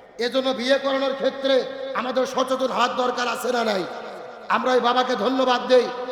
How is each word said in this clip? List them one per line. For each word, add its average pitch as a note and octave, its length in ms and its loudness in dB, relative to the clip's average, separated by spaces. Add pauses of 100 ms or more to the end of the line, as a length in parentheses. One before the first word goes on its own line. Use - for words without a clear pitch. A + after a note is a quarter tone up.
(180)
এজন্য B3 320 0
বিয়ে B3+ 280 2
করানোর C4+ 360 0
ক্ষেত্রে C4+ 500 0 (300)
আমাদের A#3+ 320 -2
সচেতন C4 420 -2
হওয়ার A#3+ 280 0
দরকার B3 320 -2
আছে A3+ 240 -4
না A#3+ 120 0
নাই? G3 200 0 (640)
আমরা A#3 240 2
ওই B3 80 4
বাবাকে B3 360 2
ধন্যবাদ B3 500 2
দেই, A#3+ 220 6 (240)